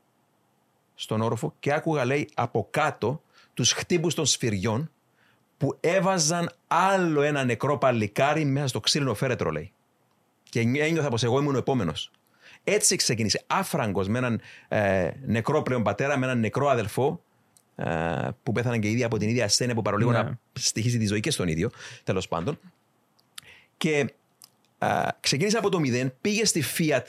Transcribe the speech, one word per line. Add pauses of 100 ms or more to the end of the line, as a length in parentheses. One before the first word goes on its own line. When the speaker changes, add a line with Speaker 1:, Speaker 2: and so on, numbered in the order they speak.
(960)
Speaker 1:
στον
όροφο
και
άκουγα",
λέει,
"από
κάτω (320)
τους
χτύπους
των
σφυριών (680)
που
έβαζαν (160)
άλλο
ένα
νεκρό
παλικάρι
μέσα
στο
ξύλινο
φέρετρο",
λέει. (680)
"Και
νιώ-,
ένιωθα
πως
εγώ
ήμουν
ο
επόμενος". (540)
Έτσι
ξεκίνησε,
άφραγκος,
με
έναν, (280)
ε, (160)
νεκρό
πλέον
πατέρα,
με
έναν
νεκρό
αδελφό, (540)
ε, (140)
που
πέθαναν
και
οι
ίδιοι
από
την
ίδια
ασθένεια
που
παρολίγο
Speaker 2:
Ναι.
Speaker 1:
να (140)
στοιχίζει
τη
ζωή
και
στον
ίδιο, (340)
τέλος
πάντων. (1160)
Και, (640)
ε, (340)
ξεκίνησε
από
το
μηδέν,
πήγε
στη (140)
Fiat,